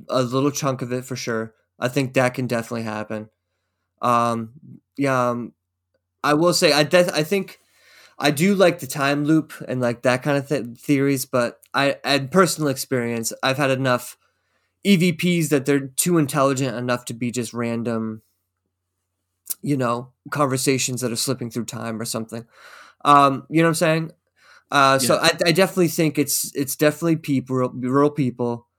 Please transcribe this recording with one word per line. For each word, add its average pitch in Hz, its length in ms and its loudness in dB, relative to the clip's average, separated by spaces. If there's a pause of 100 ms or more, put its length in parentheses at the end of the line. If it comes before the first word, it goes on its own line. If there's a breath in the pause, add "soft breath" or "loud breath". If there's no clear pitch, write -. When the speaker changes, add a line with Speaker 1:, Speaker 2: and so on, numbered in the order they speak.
Speaker 1:
a 127 140 0
little 135 300 0
chunk 135 300 -6
of 123 100 -6
it 127 120 -6
for 127 120 -8
sure. 113 380 -6 (240)
I 123 100 -4
think 131 260 -4
that 127 200 2
can 127 120 -4
definitely 117 380 -6
happen. 107 440 -8 (760)
Um, 117 500 0 (440)
yeah, 131 340 0
um, 120 220 -8 (720)
I 147 100 2
will 170 200 4
say, 165 180 4
I 147 120 4
def-, 175 280 4
I 156 120 -2
think 190 360 -4 (580 soft breath)
I 147 120 2
do 175 240 2
like 180 240 4
the - 80 -10
time 143 380 -2
loop 156 280 2 (160)
and, 127 120 -4
like, 120 220 -2
that 127 200 2
kind 143 160 0
of 139 100 -6
th-, 120 300 -4
theories, 139 480 0
but 120 340 -2 (140)
I, 139 300 0
in 139 240 0
personal 165 400 2
experience, 120 640 -4 (100)
I've 131 160 0
had 139 120 0
enough 131 460 -2 (680)
E 196 120 6
V 175 160 2
Ps 170 380 0
that 135 160 2
they're 139 220 0
too 175 300 0
intelligent 135 580 0
enough 123 300 -4
to 117 80 -10
be 120 160 -4
just 117 220 -6
random, 117 720 -4 (1400)
you 143 140 -2
know, 123 360 -2 (180)
conversations 131 680 0
that 120 120 -4
are 117 40 -6
slipping 120 340 -4
through 113 160 -6
time 113 340 -8
or 117 40 -8
something. 113 420 -8 (580 loud breath)
Um, 139 460 6
you 151 120 2
know 165 60 4
what - 20 4
I'm 156 40 0
saying? 160 380 0 (580 soft breath)
Uh, 135 280 6
so 131 180 2
Speaker 2:
Yeah. - 60 -2
Speaker 1:
I, 165 80 4 (160)
I 170 60 4
definitely 180 360 2
think 156 300 0
it's, - 380 -4
it's 135 200 -4
definitely 156 400 0
people, 131 400 -4
real, 127 140 0
real 127 400 2
people, 120 580 -4 (100)